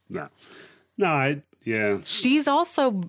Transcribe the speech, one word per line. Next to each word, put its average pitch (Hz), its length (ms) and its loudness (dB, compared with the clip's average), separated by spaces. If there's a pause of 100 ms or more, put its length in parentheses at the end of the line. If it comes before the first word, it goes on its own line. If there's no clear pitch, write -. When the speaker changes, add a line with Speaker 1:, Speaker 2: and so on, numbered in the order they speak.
(100)
Speaker 1:
No. - 180 -10 (720)
No, 196 80 2
I, 147 360 0 (200)
yeah. 107 420 0
Speaker 2:
She's 285 420 0
also 277 640 0